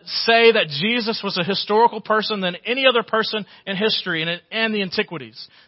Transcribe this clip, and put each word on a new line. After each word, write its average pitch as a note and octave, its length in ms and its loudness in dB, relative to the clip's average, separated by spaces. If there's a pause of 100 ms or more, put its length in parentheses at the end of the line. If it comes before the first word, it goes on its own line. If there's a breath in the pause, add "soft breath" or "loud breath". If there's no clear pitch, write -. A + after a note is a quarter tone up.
say A#3 460 4
that G#3 160 2
Jesus G#3+ 560 -2
was F#3+ 160 -4
a F3 60 -2
historical G#3+ 560 2
person G#3+ 400 0
than F3 160 -2 (100)
any C4 220 0
other A#3+ 160 2
person A3 420 -2 (220 loud breath)
in G3 80 -4
history F#3 440 -2
and E3 100 -2
in, F3 100 -6 (100)
and A3 240 -2
the G3+ 80 -2
antiquities. E3 640 -6 (220 soft breath)